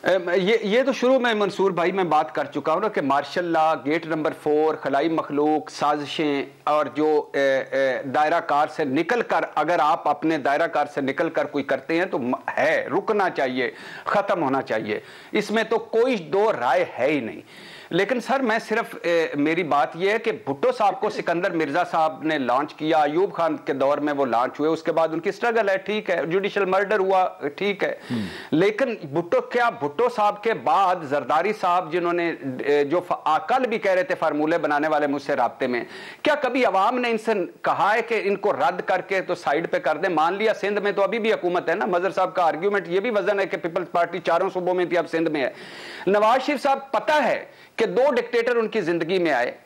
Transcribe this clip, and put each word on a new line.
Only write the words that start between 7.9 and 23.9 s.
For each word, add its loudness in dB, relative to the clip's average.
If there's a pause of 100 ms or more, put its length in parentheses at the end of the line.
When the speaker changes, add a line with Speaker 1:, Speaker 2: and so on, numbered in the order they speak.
Speaker 1:
दायरा 2
कार 0
से -4
निकल 0
कर, 0 (140)
अगर 2
आप 2
अपने 0
दायरा 0
कार -2
से -6
निकल -2
कर -2
कोई -4
करते -2
हैं 0
तो -4
म-, -2 (160)
है, 0
रुकना 0
चाहिए, -2 (360)
ख़त्म 0
होना 0
चाहिए, -4 (320)
इसमें 0
तो 0
कोई 2
दो 2
राय 2
है 2
ही 2
नहीं। -8 (500)
लेकिन 0
सर 0
मैं 2
सिर्फ, -4
ए, 2
मेरी 2
बात 2
यह 2
है 0
कि -2
भुट्टो -2
साहब 2
को 0
सिकंदर -2
मिर्ज़ा 0
साहब 0
ने 0
launch 0
किया, 0
अयूब 2
खान 0
के -4
दौर 2